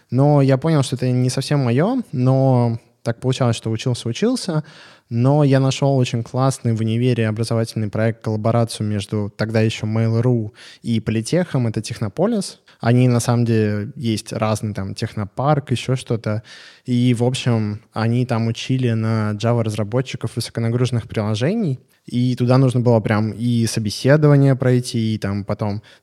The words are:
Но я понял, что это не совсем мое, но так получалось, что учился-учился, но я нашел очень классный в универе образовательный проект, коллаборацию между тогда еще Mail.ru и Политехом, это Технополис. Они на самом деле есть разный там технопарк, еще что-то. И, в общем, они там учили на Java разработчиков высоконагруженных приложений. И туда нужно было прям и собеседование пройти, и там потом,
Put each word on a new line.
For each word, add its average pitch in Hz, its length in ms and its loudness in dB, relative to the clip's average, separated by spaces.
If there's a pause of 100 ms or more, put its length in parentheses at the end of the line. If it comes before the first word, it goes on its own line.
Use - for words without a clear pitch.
(100)
Но 139 320 4
я 135 160 4
понял, 156 240 2
что 127 140 -4
это 127 140 -2
не 127 200 2
совсем 143 300 -2
мое, 151 420 2 (100)
но 127 640 2 (240)
так - 180 -4
получалось, 127 360 0
что - 140 -6
учился-учился, 151 920 -2 (440)
но 131 340 2
я 135 160 4
нашел 135 380 2
очень 123 260 0
классный 127 520 -2
в 107 60 -2
универе 113 460 0
образовательный 113 600 -2
проект, 110 340 -2
коллаборацию 113 640 0
между 104 480 -4
тогда 110 260 0
еще 110 260 0
Mail.ru 113 680 0 (300)
и 113 180 -2
Политехом, 120 680 -2
это 110 140 -4
Технополис. 180 800 -4 (200)
Они 123 280 4
на 120 120 2
самом 120 240 0
деле 107 520 0
есть 113 360 -4
разный 107 420 -2
там 98 200 -8
технопарк, 127 800 -4
еще 127 240 -2
что-то. 110 460 -4 (420)
И, 123 300 2
в 113 100 0
общем, 113 560 -2 (120)
они 117 340 0
там 113 200 0
учили 123 460 -2
на 110 400 0
Java 117 300 0
разработчиков 110 720 -4
высоконагруженных 120 720 -2
приложений. 123 720 -2 (240)
И 123 320 -2
туда 127 220 4
нужно 131 220 2
было 117 200 4
прям 107 320 0
и 117 340 0
собеседование 139 880 4
пройти, 123 600 0
и 104 40 -2
там 101 260 -4
потом, 104 380 -4 (200)